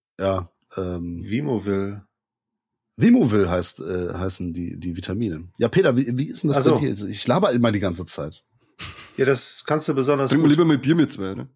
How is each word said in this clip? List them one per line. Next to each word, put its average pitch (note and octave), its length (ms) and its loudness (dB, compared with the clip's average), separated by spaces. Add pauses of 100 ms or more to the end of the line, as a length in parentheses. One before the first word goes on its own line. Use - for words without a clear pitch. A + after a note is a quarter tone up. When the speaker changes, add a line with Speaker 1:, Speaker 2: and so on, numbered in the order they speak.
(180)
Speaker 1:
ja, F#2+ 320 -2 (260)
ähm, F2 480 -6
Speaker 2:
Vimoville. G2+ 800 -4 (920)
Speaker 1:
Vimoville B2+ 520 4
heißt, - 320 -2
äh, F2 340 -4
heißen F2+ 380 -4
die, F2 260 -8
die F2 180 -6
Vitamine. F2+ 480 -6 (120)
Ja, A#2 120 0
Peter, E3 280 4
wie, B2+ 100 2 (120)
wie D3 100 -4
ist - 140 -6
denn D#3 60 0
das C#3 100 2
Speaker 2:
Ach C3 40 2
so. D#3 120 4
Speaker 1:
bei A2+ 60 2
dir? G#2 280 -4
Ich - 180 -4
laber D#3+ 260 2
immer A#2+ 200 2
die G#2 80 0
ganze F2+ 240 -2
Zeit. - 400 -8 (720)
Speaker 2:
Ja, C3 100 2
das - 400 -2
kannst D3+ 220 0
du D3+ 60 -2
besonders C3+ 360 2
Speaker 3:
Trink C#3+ 120 4
mal D3+ 60 6
Speaker 2:
gut. D3 80 6
Speaker 3:
lieber E3+ 80 4
mit D3+ 180 4
Bier C#3+ 120 2
mit D#3 180 2
zwei, F#2+ 220 -6
ne? B2+ 220 -10